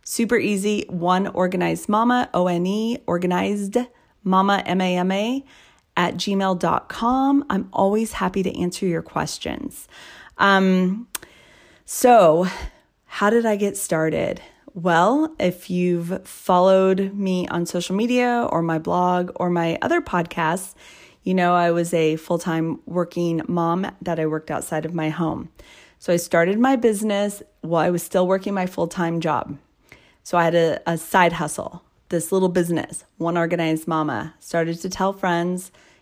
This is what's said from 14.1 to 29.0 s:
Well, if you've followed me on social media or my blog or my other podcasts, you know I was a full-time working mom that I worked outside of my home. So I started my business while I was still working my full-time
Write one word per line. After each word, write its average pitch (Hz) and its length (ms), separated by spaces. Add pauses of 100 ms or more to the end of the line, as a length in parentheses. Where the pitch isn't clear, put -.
Well, 190 640
if 180 320
you've 180 560
followed 190 880
me 190 360
on 170 160
social 180 280
media 240 560
or 165 120
my 165 180
blog 180 560
or 180 140
my 170 320
other 339 180
podcasts, 175 760 (500)
you 185 80
know 175 200
I 175 180
was 170 220
a 160 240
full-time 165 680
working 170 640
mom 170 420 (120)
that 170 180
I 156 60
worked 156 260
outside 156 320
of 165 100
my 156 140
home. 160 400 (500)
So - 140
I 175 60
started 175 420
my 262 160
business 208 640 (200)
while 165 200
I 175 100
was 175 120
still 185 240
working 190 260
my 190 120
full-time 170 560